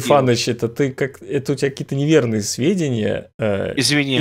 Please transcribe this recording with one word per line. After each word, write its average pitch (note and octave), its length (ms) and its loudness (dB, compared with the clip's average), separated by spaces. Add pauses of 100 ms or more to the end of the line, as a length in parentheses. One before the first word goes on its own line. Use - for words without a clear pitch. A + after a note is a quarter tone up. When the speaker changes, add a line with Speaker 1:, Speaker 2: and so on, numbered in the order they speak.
Speaker 1:
Стефаныч, B2+ 400 4
Speaker 2:
вещи. B2+ 40 -2
Speaker 1:
это A#2 180 -2
ты C#3 240 -2
как, C3+ 300 -6
это C3 300 -4
у - 40 0
тебя C#3+ 140 -2
какие-то C#3+ 260 -8
неверные C#3 460 2
сведения. B2 960 -2
Э, G2 380 -2
Speaker 2:
Извини. C#3 440 0